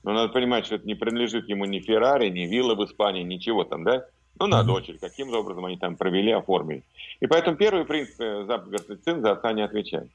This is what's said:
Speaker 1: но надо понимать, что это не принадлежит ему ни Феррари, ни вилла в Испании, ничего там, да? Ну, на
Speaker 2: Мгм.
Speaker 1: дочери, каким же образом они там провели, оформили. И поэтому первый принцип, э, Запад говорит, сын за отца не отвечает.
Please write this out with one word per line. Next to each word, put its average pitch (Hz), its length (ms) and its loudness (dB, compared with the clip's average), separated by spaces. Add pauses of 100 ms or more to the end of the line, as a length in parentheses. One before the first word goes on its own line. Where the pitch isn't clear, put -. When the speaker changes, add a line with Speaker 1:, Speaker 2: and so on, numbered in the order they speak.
Speaker 1:
но 101 100 -2
надо 110 180 2
понимать, 123 340 0
что 107 100 -6
это 98 120 -10
не 107 80 -6
принадлежит 113 540 -4
ему 98 160 -2
ни 98 140 -4
Феррари, 113 500 2
ни 90 160 -4
вилла 113 300 2
в 104 100 0
Испании, 95 380 -2
ничего 92 420 -2
там, 82 180 -8
да? 127 220 0 (340)
Ну, 196 80 2
на 160 120 4
Speaker 2:
Мгм. 113 80 2
Speaker 1:
дочери, 92 300 -2
каким 131 320 -10
же 117 60 -4
образом 95 300 -4
они 90 120 -6
там 90 200 -4
провели, 95 340 4
оформили. 82 520 0 (360)
И - 80 0
поэтому 165 300 4
первый 196 260 4
принцип, 147 380 -4
э, 104 260 -4
Запад 104 220 -2
говорит, 101 340 -6
сын 165 180 -2
за 107 120 4
отца 110 180 0
не 107 100 0
отвечает. 95 540 -4